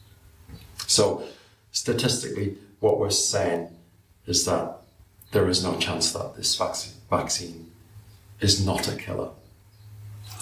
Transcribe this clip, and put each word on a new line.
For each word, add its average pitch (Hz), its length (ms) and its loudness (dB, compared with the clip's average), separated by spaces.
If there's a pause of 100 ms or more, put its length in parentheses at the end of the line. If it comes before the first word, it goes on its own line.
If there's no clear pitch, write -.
(880)
So - 380 4 (480)
statistically, - 840 -2 (240)
what 107 200 6
we're 101 100 2
saying - 580 2 (580)
is 90 180 2
that - 320 0 (560)
there 95 160 6
is 90 160 2
no 85 140 0
chance - 340 0
that - 240 -6
this - 200 0
vac-, - 200 0 (340)
vaccine 82 600 -2 (680)
is 98 240 4
not 92 240 0
a - 80 -4
killer. - 340 -6 (1120)